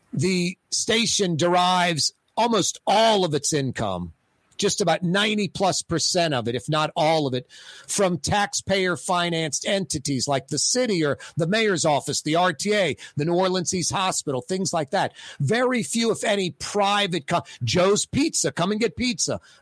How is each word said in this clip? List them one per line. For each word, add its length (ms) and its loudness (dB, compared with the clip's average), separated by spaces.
the 440 0
station 640 0
derives 800 2
almost 500 0
all 380 4
of 100 -2
its 180 -2
income, 600 -4
just 220 0
about 240 2
ninety 420 0
plus 360 -2
percent 520 0
of 140 -2
it, 80 -4
if 120 -6
not 280 0
all 320 2
of 60 -2
it, 120 -6
from 320 0
taxpayer-financed 1500 -2
entities 600 -2
like 220 -2
the 100 -4
city 460 0
or 140 0
the 100 0
mayor's 380 0
office, 380 0
the 120 -2
R 180 4
T 220 -2
A, 220 0
the 100 -2
New 80 0
Orleans 380 0
East 200 -2
Hospital, 480 -2
things 320 -4
like 180 -2
that. 220 0
Very 460 0
few, 260 0
if 140 -2
any, 260 0
private 800 0
co-, 160 0
Joe's 440 2
Pizza, 440 0
come 220 0
and 80 -2
get 160 0
pizza. 440 -2